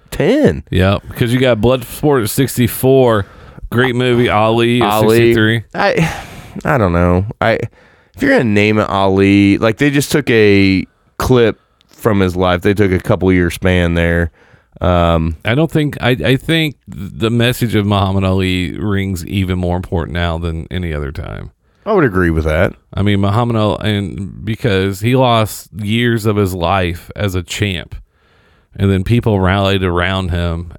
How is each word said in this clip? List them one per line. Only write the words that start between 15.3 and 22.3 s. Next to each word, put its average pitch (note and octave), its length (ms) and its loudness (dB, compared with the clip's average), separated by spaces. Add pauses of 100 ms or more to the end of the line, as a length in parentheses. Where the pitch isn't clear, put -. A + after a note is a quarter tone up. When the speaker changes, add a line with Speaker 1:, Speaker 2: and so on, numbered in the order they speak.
Speaker 2:
I A2 100 -2
don't D#3 160 0
think, D3+ 300 -2
I, A#2+ 100 0 (140)
I B2 120 2
think D#3+ 400 -2 (120)
the - 400 -6
message A#2 460 0
of G#2+ 100 2
Muhammad G2 400 0
Ali F#2 540 0
rings G2 480 -4
even F#2 320 -2
more F2 180 -2
important E2+ 380 -6
now E2+ 240 -4
than E2 320 -6
any F2 240 -6
other D2 180 -6
time. - 380 -12 (340)
Speaker 1:
I G#3 80 -4
would F#3 120 4
agree F#2 260 2